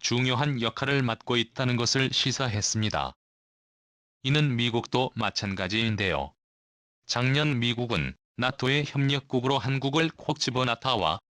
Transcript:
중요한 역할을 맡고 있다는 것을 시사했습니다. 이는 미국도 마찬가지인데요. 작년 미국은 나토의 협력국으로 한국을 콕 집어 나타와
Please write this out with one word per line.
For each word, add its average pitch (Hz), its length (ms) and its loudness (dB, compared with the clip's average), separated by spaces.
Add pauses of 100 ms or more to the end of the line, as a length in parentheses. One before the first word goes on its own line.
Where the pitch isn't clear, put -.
중요한 127 600 0
역할을 135 400 0
맡고 120 340 0
있다는 123 400 0
것을 127 360 2
시사했습니다. 107 1000 0 (1080)
이는 143 340 2
미국도 120 580 0
마찬가지인데요. 98 1160 -2 (760)
작년 135 520 2
미국은 117 560 -2 (220)
나토의 127 500 0
협력국으로 139 720 0
한국을 135 580 0
콕 - 240 -4
집어 127 240 0
나타와 117 540 0 (160)